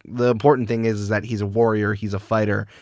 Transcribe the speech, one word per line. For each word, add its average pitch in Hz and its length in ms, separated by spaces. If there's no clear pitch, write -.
the 123 240
important 123 400
thing 113 160
is, 107 160
is 101 80
that 104 160
he's 113 160
a 104 40
warrior, 107 480
he's 101 200
a 95 60
fighter, 104 460